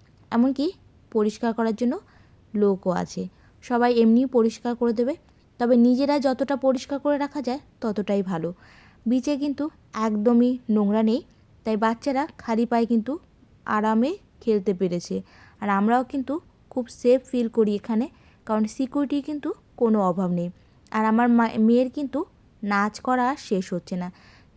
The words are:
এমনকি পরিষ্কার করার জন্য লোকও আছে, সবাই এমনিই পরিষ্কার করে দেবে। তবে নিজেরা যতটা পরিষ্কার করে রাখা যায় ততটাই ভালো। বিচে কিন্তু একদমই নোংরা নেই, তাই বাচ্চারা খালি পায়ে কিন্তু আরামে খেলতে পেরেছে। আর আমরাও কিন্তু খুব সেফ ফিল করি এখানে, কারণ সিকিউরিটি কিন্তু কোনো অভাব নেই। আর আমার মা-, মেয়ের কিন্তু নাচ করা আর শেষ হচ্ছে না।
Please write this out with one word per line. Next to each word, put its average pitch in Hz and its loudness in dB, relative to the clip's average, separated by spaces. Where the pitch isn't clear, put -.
এমনকি 269 0
পরিষ্কার 214 -2
করার 226 -2
জন্য 247 -2
লোকও 202 0
আছে, 180 -4
সবাই 240 2
এমনিই 226 6
পরিষ্কার 240 0
করে 233 0
দেবে। 240 0
তবে 240 2
নিজেরা 254 4
যতটা 262 0
পরিষ্কার 269 0
করে 294 0
রাখা 285 -4
যায় 254 -4
ততটাই 202 -2
ভালো। 170 -4
বিচে 262 0
কিন্তু 285 -4
একদমই 233 2
নোংরা 214 2
নেই, 226 0
তাই 220 -2
বাচ্চারা 233 -2
খালি 233 -2
পায়ে 233 0
কিন্তু 233 -2
আরামে 220 0
খেলতে 208 0
পেরেছে। 185 -4
আর 208 -4
আমরাও 214 2
কিন্তু 269 -6
খুব 247 -6
সেফ 247 2
ফিল 240 -2
করি 214 0
এখানে, 220 -2
কারণ 214 0
সিকিউরিটি 277 -4
কিন্তু 302 -8
কোনো 220 2
অভাব 180 0
নেই। 175 -2
আর 220 0
আমার 226 2
মা-, 233 2
মেয়ের 240 4
কিন্তু 285 -6
নাচ 208 0
করা 254 0
আর 277 -4
শেষ 190 -6
হচ্ছে 180 -8
না। 180 -8